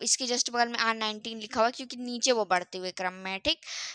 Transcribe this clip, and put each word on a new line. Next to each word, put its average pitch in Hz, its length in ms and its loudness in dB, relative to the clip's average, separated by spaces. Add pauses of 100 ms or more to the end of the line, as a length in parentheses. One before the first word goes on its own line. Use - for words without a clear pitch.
इसके - 240 2
just 240 240 0
बगल 240 180 4
में 240 100 -4
आर 226 160 2
नाइनटीन 220 460 -4
लिखा 214 200 -2
हुआ 220 60 8
है 247 60 2
क्योंकि 254 260 -10
नीचे 247 340 2
वो 220 120 4
बढ़ते 180 340 0
हुए 185 140 -6
क्रम 185 220 -4
में 190 160 -8
है। 190 80 -4
ठीक, 311 220 0 (340)